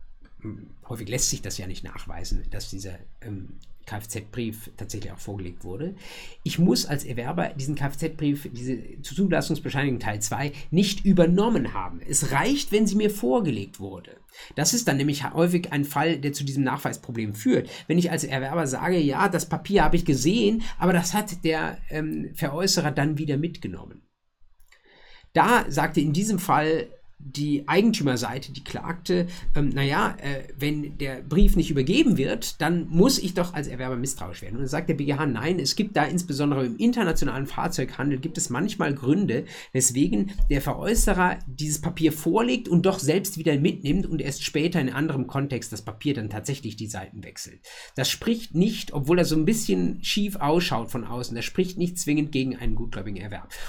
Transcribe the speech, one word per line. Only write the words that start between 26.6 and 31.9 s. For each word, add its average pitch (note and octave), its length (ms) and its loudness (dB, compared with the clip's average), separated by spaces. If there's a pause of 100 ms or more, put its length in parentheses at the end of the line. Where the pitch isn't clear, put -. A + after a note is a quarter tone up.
die C#3+ 440 -2
Eigentümerseite, C#3 800 2
die - 140 -14
klagte, F3 640 -2 (260)
ähm, C#3+ 180 4
"Na C#3 120 0
ja, F3 340 0
äh, C#3 240 -6 (160)
wenn D3 400 -4
der C3+ 240 -6
Brief D3 320 8
nicht D#3+ 160 2
übergeben F#3 460 4